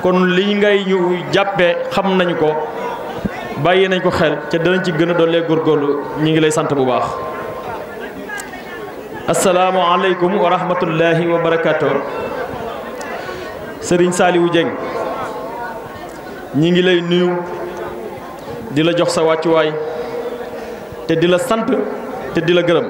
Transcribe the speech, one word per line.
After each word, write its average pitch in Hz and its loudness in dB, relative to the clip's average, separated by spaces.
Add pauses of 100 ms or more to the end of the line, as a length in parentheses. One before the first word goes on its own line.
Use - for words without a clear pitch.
kon 185 4 (120)
li 202 2
ngay 202 4
ñu 180 2 (160)
jàppe 190 2 (160)
xam 190 0
nañu 175 2
ko, 156 2 (1080)
bàyyi 185 6
nañ 185 0
ko 180 2
xel, 151 2 (140)
ca 170 0
danañ 180 2
ci 180 -2
gën 165 2
a 175 2
dollee 165 4
góorgóorlu. 156 2 (220)
Ñi 156 2
ngi 160 4
lay 156 4
sant 156 0
bu 135 4
baax. 123 2 (2250)
Assalaamu 185 4
aleykum 180 2
wa 180 4
rahmatullahi 170 2
wa 170 2
barakatuh. 165 2 (1900)
Serigne 175 2
Saliou 175 4
Dieng, 165 2 (1900)
ñi 160 4
ngi 180 6
lay 180 4
nuyu, 175 2 (1400)
di 143 2
la 170 4
jox 175 2
sa 170 2
wàccuwaay, 160 4 (1300)
te 165 2
di 160 2
la 180 6
sant, 226 0 (680)
te 175 2
di 165 2
la 175 6
gërëm. 165 2